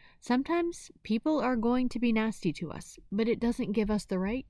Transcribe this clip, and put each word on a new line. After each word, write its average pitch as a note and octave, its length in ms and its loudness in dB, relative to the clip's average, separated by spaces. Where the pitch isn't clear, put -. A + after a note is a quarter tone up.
Sometimes E4+ 680 0
people D4 340 0
are B3+ 160 2
going A#3+ 360 2
to A3+ 100 -4
be A#3 120 4
nasty A3 420 0
to - 180 -8
us, - 260 -12
but A3 160 2
it A#3 100 2
doesn't A#3 320 0
give G#3 180 2
us G#3+ 160 0
the F#3+ 140 -2
right G#3 320 -2